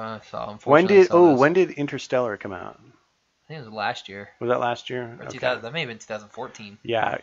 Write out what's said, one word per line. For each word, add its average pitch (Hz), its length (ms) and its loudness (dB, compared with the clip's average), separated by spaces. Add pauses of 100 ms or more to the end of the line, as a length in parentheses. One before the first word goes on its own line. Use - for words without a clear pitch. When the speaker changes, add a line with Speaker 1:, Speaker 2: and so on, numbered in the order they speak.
(180)
Speaker 1:
I - 20 -16 (100)
saw, 113 180 -10
Speaker 2:
When 107 80 -14
Speaker 1:
unfortunately, 165 420 4
Speaker 2:
did, 190 80 10
Speaker 1:
I - 20 -4
saw 175 100 -2
Speaker 2:
oh, 175 100 8
Speaker 1:
those. 139 120 4
Speaker 2:
when 147 140 4
did 180 180 2
Interstellar 127 640 -4
come 101 160 -12
out? 90 300 -14
Speaker 1:
I - 680 -20
think 156 140 -16
it 120 40 -18
was 107 80 -20
last 107 360 -6
year. 101 200 -16 (120)
Speaker 2:
Was 117 80 -4
that 123 100 0
last 120 300 -6
year? 127 140 -8 (160)
Speaker 1:
Or 117 60 -18
Speaker 2:
Okay. 127 80 -12
Speaker 1:
two 131 60 -14
thousand, 123 240 -4
that 120 100 -14
may 165 80 -6
have 135 80 -8
been 110 100 -14
two - 60 -20
thousand 107 240 -12
fourteen. 110 540 -16
Speaker 2:
Yeah, 113 400 -2